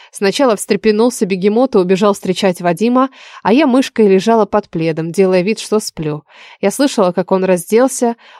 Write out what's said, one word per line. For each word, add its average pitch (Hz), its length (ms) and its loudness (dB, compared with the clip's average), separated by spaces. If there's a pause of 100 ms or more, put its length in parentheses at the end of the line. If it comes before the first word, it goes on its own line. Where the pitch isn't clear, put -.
(120)
Сначала 208 460 0
встрепенулся 214 680 0
бегемот 208 500 0
и - 20 4
убежал 190 360 2
встречать 185 460 -4
Вадима, 233 500 0 (320)
а 190 120 0
я 302 120 4
мышкой 233 440 2
лежала 208 360 2
под 208 240 -2
пледом, 165 440 -4
делая 185 280 2
вид, 208 180 -2
что 214 200 -2
сплю. 151 440 -8 (360)
Я 196 100 0
слышала, 202 440 0
как 185 180 -4
он 185 140 0
разделся, 233 720 0 (220)